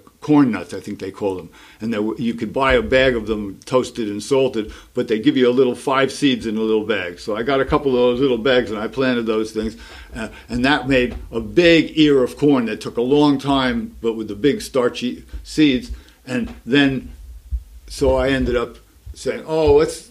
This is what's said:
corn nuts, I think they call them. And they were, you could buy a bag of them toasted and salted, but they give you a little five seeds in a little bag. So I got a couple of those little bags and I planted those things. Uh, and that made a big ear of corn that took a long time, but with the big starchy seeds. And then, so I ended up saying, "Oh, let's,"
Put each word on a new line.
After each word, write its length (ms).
corn 280
nuts, 220
I 80
think 180
they 120
call 260
them. 140
And 140
they 60
were, 180
you 160
could 220
buy 180
a 80
bag 340
of 120
them 400
toasted 420
and 140
salted, 500
but 140
they 100
give 180
you 100
a 60
little 220
five 360
seeds 360
in 100
a 40
little 260
bag. 340
So 160
I 60
got 180
a 60
couple 260
of 60
those 200
little 200
bags 320
and 100
I 80
planted 380
those 260
things. 240
Uh, 120
and 160
that 240
made 260
a 80
big 600
ear 260
of 140
corn 260
that 160
took 160
a 60
long 340
time, 640
but 140
with 140
the 60
big 280
starchy 640
seeds. 480
And 280
then, 480
so 280
I 140
ended 260
up 220
saying, 340
"Oh, 260
let's," 360